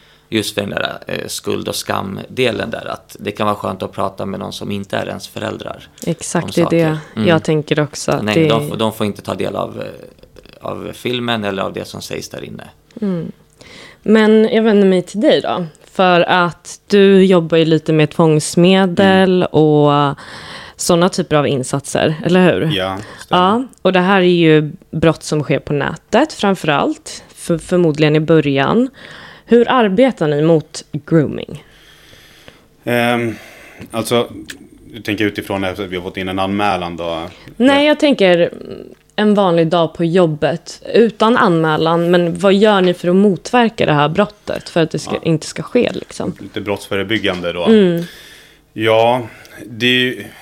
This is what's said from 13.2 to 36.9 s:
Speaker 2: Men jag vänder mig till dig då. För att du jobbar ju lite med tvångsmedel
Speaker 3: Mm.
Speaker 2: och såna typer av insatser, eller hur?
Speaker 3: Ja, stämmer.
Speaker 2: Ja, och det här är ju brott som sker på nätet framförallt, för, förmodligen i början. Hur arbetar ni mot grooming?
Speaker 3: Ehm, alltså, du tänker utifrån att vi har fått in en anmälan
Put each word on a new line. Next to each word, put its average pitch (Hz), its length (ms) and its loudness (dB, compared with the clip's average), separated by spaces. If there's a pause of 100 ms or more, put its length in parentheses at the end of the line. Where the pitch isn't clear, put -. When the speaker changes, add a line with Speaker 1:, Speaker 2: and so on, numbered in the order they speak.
Speaker 2:
Men 214 500 4
jag 220 100 2
vänder 208 240 4
mig 185 160 2
till 196 180 -10
dig 226 200 4
då. 135 260 -4 (180)
För 180 360 2
att 175 640 -2
du 196 380 6
jobbar 170 340 4
ju 165 60 4
lite 160 280 2
med 156 180 2
tvångsmedel 185 1300 4
Speaker 3:
Mm. - 40 0
Speaker 2:
och 147 680 4 (640)
såna 175 320 2
typer 170 280 -2
av 143 120 2
insatser, 139 640 -2 (100)
eller 180 280 4
hur? 110 240 0
Speaker 3:
Ja, 95 220 -4 (220)
stämmer. - 220 0
Speaker 2:
Ja, 214 220 0 (180)
och - 100 0
det 180 80 2
här 190 200 2
är 180 40 2
ju 156 480 4 (180)
brott 160 320 0
som 151 200 -4
sker 139 160 -2
på - 140 -8
nätet 160 600 -2
framförallt, 190 920 -2 (100)
för, - 240 -4
förmodligen 156 580 2
i 156 40 4
början. 151 720 2 (580)
Hur 233 220 6
arbetar 220 580 2
ni 147 140 0
mot 160 500 0
grooming? - 720 -4 (1200)
Speaker 3:
Ehm, 120 500 -2 (560)
alltså, 117 420 -2 (600)
du 113 100 -16
tänker 107 220 -2
utifrån 98 400 -4
att 92 140 -6
vi 92 180 -8
har 87 60 -6
fått 90 140 -10
in 95 120 -6
en 92 100 -6
anmälan 95 580 -2